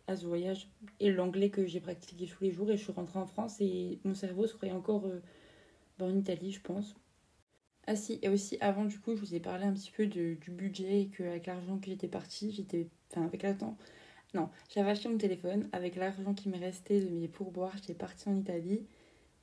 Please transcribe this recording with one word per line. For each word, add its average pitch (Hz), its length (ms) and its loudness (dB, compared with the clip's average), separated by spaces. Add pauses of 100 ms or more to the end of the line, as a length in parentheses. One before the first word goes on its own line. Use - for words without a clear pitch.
à 190 100 0
ce 170 80 -4
voyage 180 460 0 (300)
et 202 100 6
l'anglais 185 400 4
que 196 160 2
j'ai 170 140 -2
pratiqué 170 460 -8
tous - 180 -4
les 190 80 4
jours. 196 180 2
Et 208 60 6
je 208 80 -2
suis 196 80 -4
rentrée 180 260 -4
en 185 80 0
France 220 340 -4
et 180 440 2
mon 196 100 0
cerveau 190 320 0
se 220 80 -2
croyait 190 180 -4
encore, 196 340 2
euh, 180 140 -4 (800)
bah, 185 80 0
en 190 100 4
Italie, 190 360 0
je - 80 -10
pense. 202 340 -4 (920)
Ah 214 100 2
si, - 260 -4
et 196 60 4
aussi 196 320 4
avant, 202 240 4
du 208 160 -2
coup, 226 160 -2
je 208 40 -2
vous 170 140 -4
ai 170 60 0
parlé 180 240 -2
un 202 80 4
petit 196 180 -4
peu 214 160 2
de, 170 280 0
du 160 180 -10
budget 190 500 2
et 196 60 0
qu'avec 175 380 -6
l'argent 180 320 -4
que 196 80 -8
j'étais 190 220 -4
partie, - 440 -6
j'étais... 175 360 -2 (220)
Enfin, 165 160 0
avec 180 160 -4
l'argent, 196 340 0 (580)
non, 170 140 0 (240)
j'avais 202 200 4
acheté 208 160 0
mon 226 100 2
téléphone, 196 540 2
avec 180 240 -2
l'argent 196 360 0
qui 202 160 -4
me 185 80 0
restait 185 440 2
de 190 100 2
mes 165 180 0
pourboires, 185 480 -4
j'étais 196 160 -8
partie - 360 -8
en 196 80 4
Italie. 190 500 0 (560)